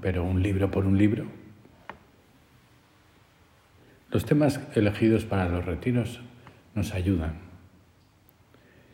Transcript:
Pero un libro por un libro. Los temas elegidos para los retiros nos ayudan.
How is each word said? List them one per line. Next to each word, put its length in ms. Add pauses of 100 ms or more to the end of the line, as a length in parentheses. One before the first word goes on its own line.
Pero 220
un 180
libro 300
por 120
un 140
libro. 280 (2750)
Los 140
temas 340 (160)
elegidos 520
para 220
los 160
retiros 560 (540)
nos 180
ayudan. 440 (1600)